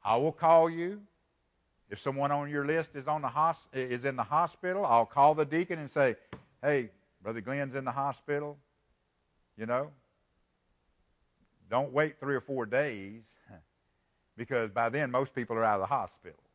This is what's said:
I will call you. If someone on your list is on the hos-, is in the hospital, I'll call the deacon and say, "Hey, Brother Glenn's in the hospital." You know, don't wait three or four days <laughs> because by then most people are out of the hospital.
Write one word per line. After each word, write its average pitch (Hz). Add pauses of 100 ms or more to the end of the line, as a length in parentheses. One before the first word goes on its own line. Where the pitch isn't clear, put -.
I 107
will 147
call 165
you. 175 (840)
If 101
someone 139
on 143
your 143
list 160
is 131
on 151
the 135
hos-, 156
is 127
in 139
the 123
hospital, 180
I'll 117
call 143
the 156
deacon 165
and 147
say, 131 (440)
"Hey, 135 (320)
Brother 110
Glenn's 135
in 135
the 131
hospital." 143 (1000)
You 107
know, 131 (1800)
don't 131
wait 147
three 139
or 127
four 127
days 110 (260)
<laughs> 101 (800)
because 113
by 117
then 135
most 131
people 120
are 113
out 104
of 95
the 143
hospital. 92 (140)